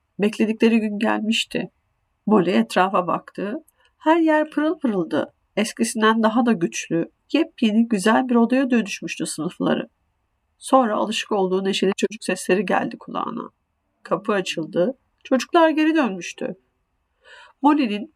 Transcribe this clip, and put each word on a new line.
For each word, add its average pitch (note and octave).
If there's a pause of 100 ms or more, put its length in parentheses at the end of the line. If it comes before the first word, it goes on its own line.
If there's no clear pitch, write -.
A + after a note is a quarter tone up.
(180)
Bekledikleri A3
gün G#3
gelmişti. G#3+ (560)
Molly G3
etrafa G3
baktı. - (340)
Her D#4+
yer D4+
pırıl D4+
pırıldı. F3 (240)
Eskisinden A3
daha A3
da A#3
güçlü, E3 (220)
yepyeni A#3
güzel A3
bir A#3+
odaya A#3+
dönüşmüştü G3+
sınıfları. - (680)
Sonra A#3+
alışık A3
olduğu F#3+
neşeli G3
çocuk -
sesleri F#3
geldi G3
kulağına. - (520)
Kapı G3+
açıldı. F#3 (260)
Çocuklar D#4+
geri D#4
dönmüştü. F#3+ (1080)
Molly'nin C4+